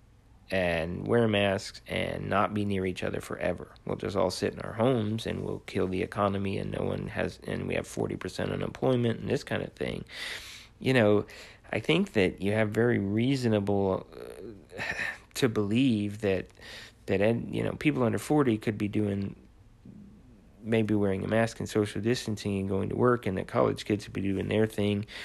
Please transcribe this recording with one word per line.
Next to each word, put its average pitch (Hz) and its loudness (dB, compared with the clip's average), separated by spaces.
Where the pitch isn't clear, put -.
and 90 0
wear 117 4
masks 101 0
and 90 -4
not 101 2
be 104 0
near 98 0
each 92 -4
other 98 -4
forever. - -4
We'll - -2
just 98 -4
all 92 2
sit - -2
in - -10
our - -8
homes 110 0
and 90 -4
we'll 98 -6
kill 92 -2
the 92 -2
economy 98 -2
and 101 -4
no 98 -4
one 98 -2
has, 87 -4
and - -4
we 90 -2
have 82 -4
forty - -4
percent 98 -6
unemployment 120 0
and 107 -6
this 120 -2
kind 101 -4
of 90 -8
thing. - -6
You 131 2
know, 104 6
I - 0
think 170 2
that 92 2
you 98 0
have 110 2
very 113 2
reasonable, 101 2
uh, 90 -14
<sighs> - -6
to 131 4
believe 107 2
that, 95 2
that, 95 2
ed-, 117 2
you 113 0
know, 107 -2
people 139 2
under 107 2
forty 139 4
could 107 -4
be 104 0
doing, 101 0
maybe 110 2
wearing 98 2
a 98 -4
mask 110 2
and 98 -6
social 104 0
distancing 107 -2
and 95 -2
going 98 -2
to - -4
work, 120 4
and 92 0
that 92 -4
college 110 0
kids 104 0
would 110 -14
be 104 -4
doing 95 -2
their 107 2
thing, 104 0